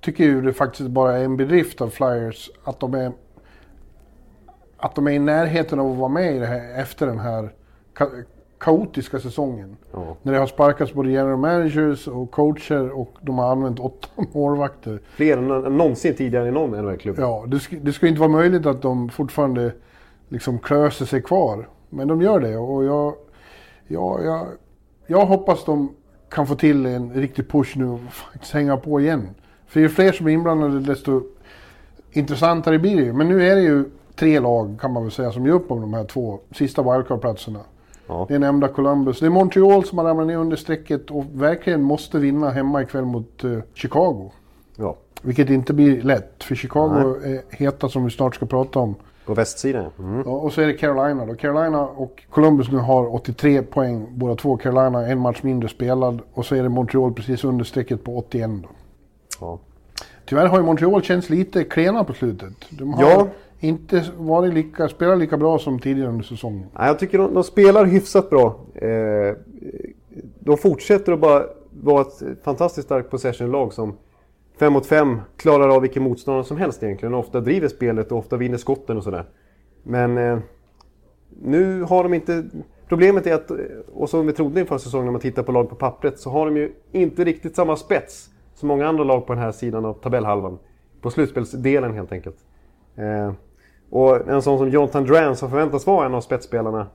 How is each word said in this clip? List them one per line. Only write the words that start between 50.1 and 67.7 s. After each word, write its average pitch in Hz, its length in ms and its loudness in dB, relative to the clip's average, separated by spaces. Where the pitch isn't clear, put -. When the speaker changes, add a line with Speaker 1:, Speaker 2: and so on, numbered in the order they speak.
Speaker 1:
Ja, 127 60 -6
och 147 200 -4
så 160 80 -2
är 156 60 4
det 147 60 2
Carolina 139 540 0
då. 113 80 -8
Carolina 151 520 0
och 131 440 -10
Columbus 147 420 4
nu 135 60 2
har 123 360 2
åttiotre 135 480 0
poäng, 120 480 -2
båda 123 260 -4
två. 135 200 0
Carolina 127 500 0
en 131 120 -2
match 123 240 -2
mindre 127 260 -2
spelad. 123 520 -2
Och 120 120 -4
så - 80 -2
är 131 80 2
det 127 60 0
Montreal 123 440 0
precis 117 320 -6
under 127 200 0
strecket 127 400 -4
på 120 140 -8
åttioen 113 440 -6
då. 85 60 -18
Speaker 2:
Ja. 85 180 -12
Speaker 1:
Tyvärr 143 200 4
har 185 120 4
ju 175 60 4
Montreal 165 380 4
känts 180 280 0
lite 180 340 0
klena 190 400 0
på - 80 -8
slutet. 98 400 -6
De 143 240 -8
har 131 80 4
Speaker 2:
Ja. 185 240 8
Speaker 1:
inte 160 440 0
varit 165 360 2
lika, 156 340 -2
spelat 175 300 2
lika 160 180 0
bra 156 220 2
som 135 200 -4
tidigare 135 300 -2
under 113 160 -4
säsongen. 107 500 -10
Speaker 2:
Ja, 120 120 0
jag 151 120 4
tycker 190 200 0
de, 190 160 2
de 180 100 2
spelar 202 400 8